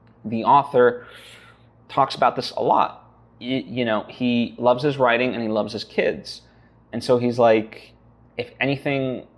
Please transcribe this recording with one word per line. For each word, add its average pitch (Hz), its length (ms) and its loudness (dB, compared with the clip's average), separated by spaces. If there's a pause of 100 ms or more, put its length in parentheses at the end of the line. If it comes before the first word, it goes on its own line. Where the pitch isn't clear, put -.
(240)
the 110 200 -4
author, 123 600 4 (840)
talks - 260 -2
about 120 220 2
this - 160 -6
a - 100 -4
lot. - 480 0 (300)
Y-, 127 260 -4
you 120 180 -4
know, 107 240 -2
he 120 500 -2
loves 123 240 2
his 139 160 0
writing 120 360 2
and 117 80 -4
he 110 60 -2
loves 107 240 -2
his 107 100 -8
kids. - 600 -6 (500)
And 117 100 -8
so 123 160 2
he's 120 200 -2
like, 113 540 2 (440)
"If - 140 -10 (100)
anything 135 640 -4 (120)